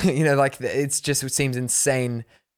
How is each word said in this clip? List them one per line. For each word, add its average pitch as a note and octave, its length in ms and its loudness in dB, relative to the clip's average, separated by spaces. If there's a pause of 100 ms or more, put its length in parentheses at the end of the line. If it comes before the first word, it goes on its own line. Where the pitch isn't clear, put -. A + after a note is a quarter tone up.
<laughs> - 100 -2
you D#3 120 2
know, C#3+ 100 4
like, C#3 260 2
it's C3+ 400 -2
just, C#3+ 220 -2
it C3 100 -6
seems C3+ 240 0
insane B2 680 0 (340)